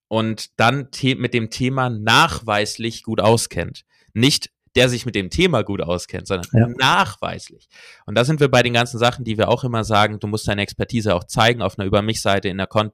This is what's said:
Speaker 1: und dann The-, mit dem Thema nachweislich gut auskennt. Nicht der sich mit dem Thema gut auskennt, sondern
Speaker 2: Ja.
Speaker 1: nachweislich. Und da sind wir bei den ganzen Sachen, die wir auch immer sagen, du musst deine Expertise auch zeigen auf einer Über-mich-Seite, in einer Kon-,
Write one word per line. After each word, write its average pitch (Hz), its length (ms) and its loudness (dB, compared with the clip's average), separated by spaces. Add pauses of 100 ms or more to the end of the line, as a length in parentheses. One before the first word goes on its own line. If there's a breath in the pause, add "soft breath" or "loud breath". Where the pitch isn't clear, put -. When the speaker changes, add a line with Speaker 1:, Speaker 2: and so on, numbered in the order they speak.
Speaker 1:
und 110 500 -4
dann 131 360 0
The-, 131 200 0
mit 120 200 -4
dem 113 160 -2
Thema 127 400 -2
nachweislich 113 1120 0
gut 107 180 -4
auskennt. 107 640 0 (300)
Nicht 131 360 0 (260)
der 123 120 6
sich 123 160 -4
mit 113 100 -6
dem 95 160 -2
Thema 160 320 2
gut 101 180 -4
auskennt, 87 460 -6
sondern 90 260 -4
Speaker 2:
Ja. 117 160 6 (100)
Speaker 1:
nachweislich. - 920 -2 (380 loud breath)
Und 104 100 -6
da 120 80 4
sind 147 160 0
wir 143 80 4
bei 123 140 4
den 120 100 -2
ganzen 120 260 0
Sachen, 120 260 0
die 110 120 -4
wir 107 120 2
auch 120 160 0
immer 117 200 -2
sagen, 107 360 2
du 107 80 -6
musst 107 180 -6
deine 101 160 0
Expertise 104 520 -2
auch 87 100 -2
zeigen 117 380 2
auf 95 160 -4
einer 98 80 -4
Über-mich-Seite, 101 640 0
in 95 120 -4
einer 95 80 -4
Kon-, 107 260 -2